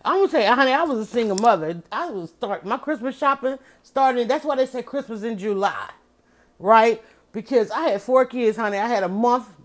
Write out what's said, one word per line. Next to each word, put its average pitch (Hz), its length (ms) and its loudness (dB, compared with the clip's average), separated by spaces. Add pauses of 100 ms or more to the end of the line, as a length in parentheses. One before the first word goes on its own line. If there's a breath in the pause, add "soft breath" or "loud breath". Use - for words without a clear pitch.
I'm 339 140 2
gonna 392 100 4
say, 240 180 2
honey, 254 260 4
I 302 100 2
was 277 160 -2
a 214 80 -4
single 220 300 0
mother. 175 440 2 (120)
I 311 180 -6
was 180 200 -10
start 190 360 -8
my 226 100 -2
Christmas 262 400 -6
shopping 269 400 -2 (280 soft breath)
starting. 254 420 0
That's 277 180 -2
why 285 120 -2
they 262 100 2
say 262 160 -8
Christmas 226 400 -8
in 226 160 -6
July, 196 520 -4 (680 soft breath)
right? 220 420 4 (300 soft breath)
Because 220 400 -2
I 285 200 -2
had 202 120 -2
four 254 240 2
kids, 233 320 -2
honey. 208 200 -2
I 220 100 -2
had 208 160 0
a 175 40 -2
month 233 380 0 (180)